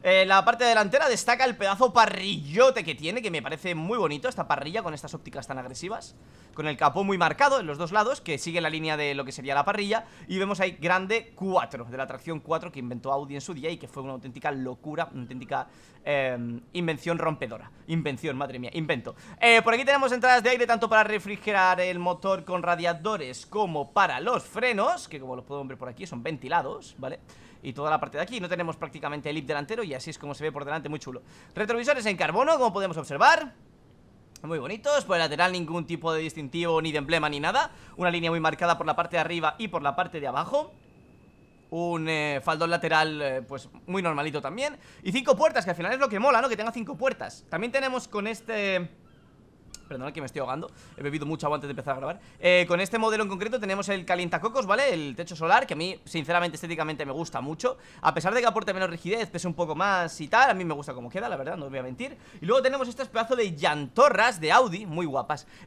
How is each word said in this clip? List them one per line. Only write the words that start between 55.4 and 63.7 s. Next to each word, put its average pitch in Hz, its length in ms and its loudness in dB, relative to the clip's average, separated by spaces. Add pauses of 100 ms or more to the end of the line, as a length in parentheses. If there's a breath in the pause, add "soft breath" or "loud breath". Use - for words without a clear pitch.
que - 60 -4
a 147 40 -6
mí, 175 280 -6
sinceramente, 170 500 0
estéticamente 156 500 -6
me 139 60 -6
gusta 160 300 -6
mucho. 156 360 -4 (240 loud breath)
A 156 120 4
pesar 170 200 0
de 240 60 2
que 233 80 4
aporte 214 260 0
menos 190 160 -2
rigidez, 175 400 -4
pese 170 160 -8
un 175 80 -2
poco 165 220 -4
más 180 460 0
y 147 80 -10
tal, 254 200 6
a 226 40 6
mí 185 100 -4
me 165 100 -2
gusta 143 200 -8
cómo 120 160 -12
queda, 202 180 -6
la 214 80 -6
verdad, 139 220 -6
no 147 80 -10
os 139 40 -10
voy 135 100 -8
a 127 40 -6
mentir. 175 340 -10 (240 loud breath)
Y 160 40 -8
luego 240 180 4
tenemos 262 240 0
estas 247 220 -8
pedazo 226 260 -2
de 208 200 0
llantorras 185 840 4